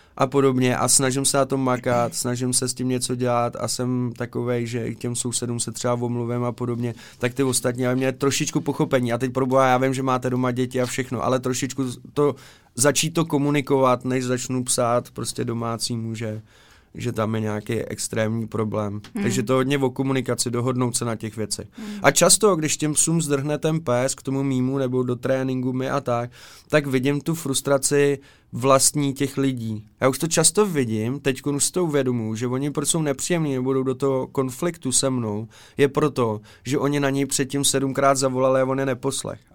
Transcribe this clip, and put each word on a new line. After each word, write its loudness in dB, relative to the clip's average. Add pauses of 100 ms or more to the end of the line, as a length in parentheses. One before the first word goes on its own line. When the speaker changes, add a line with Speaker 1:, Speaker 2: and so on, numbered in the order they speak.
(160)
Speaker 1:
a 2
podobně 4
a 2
snažím 2
se 0
na 4
tom 0
makat, 0
snažím -2
se 0
s -4
tím -4
něco -2
dělat 0
a -4
jsem -2
takovej, -4
že -6
i -6
k -14
těm -6
sousedům -4
se -6
třeba -2
omluvím -2
a -2
podobně, -4 (240)
tak -2
ty 0
ostatní, 0
aby 2
měli 0
trošičku 0
pochopení. 0
A 0
teď -2
pro 0
boha, 4
já 6
vím, 2
že -4
máte 0
doma 0
děti -2
a 2
všechno, -4
ale 2
trošičku -2 (300)
to, 2 (400)
začít 2
to 0
komunikovat, 2
než 0
začnu -2
psát 0
prostě -6
domácímu, -4
že -6 (520)
že -4
tam 0
je 0
nějaký -4
extrémní -2
problém. -2 (140)
Speaker 2:
Hmm. -4
Speaker 1:
Takže 0
to 0
hodně 2
o 2
komunikaci, -2
dohodnout 0
se -4
na -2
těch -10
věcech. -6
Speaker 2:
Hmm. -12
Speaker 1:
A 6
často, 6
když -2
těm -2
psům 2
zdrhne 0
ten 0
pes 0
k -14
tomu -2
mýmu 0
nebo 0
do -2
tréninku -2
my -2
a -2
tak, -2 (380)
tak 2
vidím 2
tu -2
frustraci 2 (360)
vlastní 4
těch -2
lidí. -2 (140)
Já 4
už 0
to -2
často 4
vidím, 0
teďkon -2
už 0
si -2
to 0
uvědomuji, 0
že -4
oni, -2
proč -2
jsou 0
nepříjemní -2
nebo 0
jdou 0
do -2
toho -2
konfliktu -4
se 2
mnou, -4 (280)
je 6
proto, 0 (240)
že -2
oni 0
na 2
něj 0
předtím -2
sedmkrát 2
zavolali 2
a 2
on 0
je -2
neposlech. -4 (140)